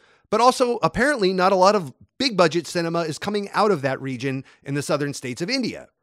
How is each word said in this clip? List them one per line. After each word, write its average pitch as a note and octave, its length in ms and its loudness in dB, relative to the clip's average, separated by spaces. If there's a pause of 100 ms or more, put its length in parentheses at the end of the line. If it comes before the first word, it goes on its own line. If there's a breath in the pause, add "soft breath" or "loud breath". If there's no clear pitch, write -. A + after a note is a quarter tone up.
(300 soft breath)
but G#3+ 100 2
also A#3+ 400 4
apparently G#3+ 520 2
not F#3 180 2
a G3+ 60 4
lot F#3 180 6
of D#3+ 180 -2 (280)
big-budget F3+ 480 2
cinema E3+ 320 -2
is D#3+ 180 -6
coming G3+ 320 -4
out G#3 220 2
of D3+ 100 0
that C3 180 -4
region C3 440 -6 (180 soft breath)
in C#3 120 -8
the C#3+ 80 -2
southern C#3+ 300 -2
states B2+ 300 -10
of F3 80 -4
India. G3+ 380 -4 (140)